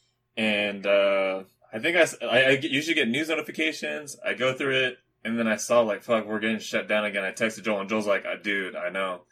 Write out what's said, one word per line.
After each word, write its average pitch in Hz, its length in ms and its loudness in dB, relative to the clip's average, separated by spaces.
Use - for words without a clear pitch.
And, 104 500 0
uh, 98 580 4
I 113 80 -8
think 165 160 0
I 170 60 6
s-, 147 200 2
I, 120 240 4
I 135 100 6
get, 135 160 -2
usually 156 240 0
get 135 120 2
news 147 220 0
notifications. 151 960 -4
I 98 80 0
go 123 200 0
through 135 220 -2
it. 123 100 -6
And 113 140 -2
then 113 100 0
I 107 100 0
saw, 120 240 4
like, 104 220 -2
"Fuck, 110 220 0
we're 107 140 -4
getting 110 200 0
shut 104 280 -4
down 107 160 2
again." 101 220 -2
I 92 60 -4
texted 107 320 -4
Joel, 104 180 0
and 95 80 -8
Joel's 107 180 0
like, 98 180 2
"Uh, 90 160 -4
dude, 98 360 -4
I 87 120 -4
know." 95 320 -4